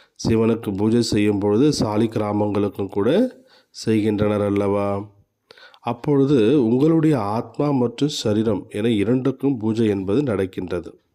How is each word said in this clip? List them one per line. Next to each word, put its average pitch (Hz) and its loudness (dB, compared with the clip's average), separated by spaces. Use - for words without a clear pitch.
சிவனுக்கு 113 0
பூஜை 110 2
செய்யும் 104 0
பொழுது 104 2
சாலி 107 0
கிராமங்களுக்கும் 104 -2
கூட 101 -2
செய்கின்றனர் 104 0
அல்லவா? 101 0
அப்பொழுது 135 0
உங்களுடைய 151 2
ஆத்மா 117 -4
மற்றும் 127 0
சரீரம் 107 -2
என 107 -2
இரண்டுக்கும் 131 0
பூஜை 110 0
என்பது 98 0
நடக்கின்றது. 92 -4